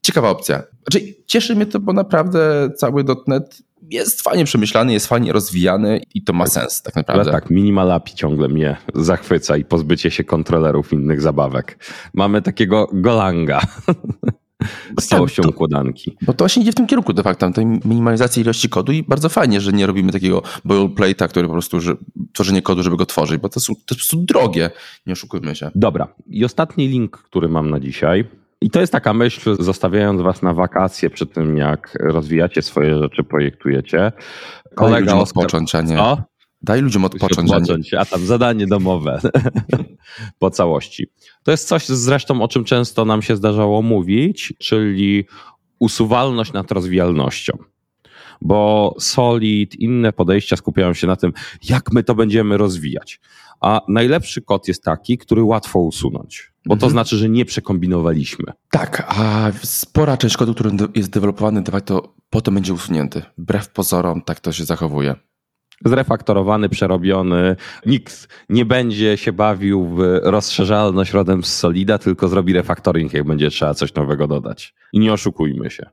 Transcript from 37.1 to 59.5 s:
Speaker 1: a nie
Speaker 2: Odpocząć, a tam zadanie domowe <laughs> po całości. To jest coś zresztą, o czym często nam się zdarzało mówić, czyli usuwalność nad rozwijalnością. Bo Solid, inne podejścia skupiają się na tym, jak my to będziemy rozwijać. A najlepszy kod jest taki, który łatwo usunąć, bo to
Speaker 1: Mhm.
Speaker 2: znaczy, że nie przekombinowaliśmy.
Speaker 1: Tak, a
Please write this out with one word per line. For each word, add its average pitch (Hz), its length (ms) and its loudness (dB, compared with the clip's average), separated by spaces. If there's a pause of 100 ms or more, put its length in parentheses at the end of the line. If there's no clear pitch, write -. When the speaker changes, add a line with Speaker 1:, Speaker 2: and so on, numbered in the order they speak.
Speaker 1:
a 87 40 0
nie 87 140 4
Speaker 2:
Odpocząć, 85 380 0
a 95 100 0
tam 90 220 -4
zadanie 117 400 2
domowe 90 540 0 (580)
<laughs> - 600 -14
po 92 120 2
całości. 82 560 -2 (360)
To - 80 0
jest 156 180 -2
coś 170 180 0
zresztą, 131 560 0
o 113 60 0
czym 120 160 0
często 120 400 0
nam 107 180 2
się 110 140 0
zdarzało 104 460 2
mówić, 113 760 0
czyli 101 640 0 (540)
usuwalność 117 760 0
nad 95 200 -6
rozwijalnością. 90 880 0 (840)
Bo 104 580 2
Solid, 110 760 0
inne 117 380 0
podejścia 92 440 2
skupiają 87 380 0
się 85 120 -2
na 90 100 2
tym, 87 160 0 (360)
jak 127 240 0
my 120 120 4
to 120 100 2
będziemy 107 420 2
rozwijać. 90 640 -4 (400)
A 107 280 2
najlepszy 113 540 0
kod - 260 -2
jest 87 160 -4
taki, 80 340 -2
który - 240 2
łatwo 107 360 0
usunąć, - 760 -4 (140)
bo - 100 4
to 117 100 2
Speaker 1:
Mhm. 139 60 4
Speaker 2:
znaczy, 113 240 0
że 110 120 2
nie 117 160 2
przekombinowaliśmy. 85 1080 -2 (180)
Speaker 1:
Tak, - 380 -2
a 107 420 0 (120)